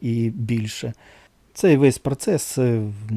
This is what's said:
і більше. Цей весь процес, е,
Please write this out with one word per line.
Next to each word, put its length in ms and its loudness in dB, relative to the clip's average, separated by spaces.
і 280 0
більше. 640 -4
Цей 240 4
весь 200 4
процес, 600 -4
е, 240 2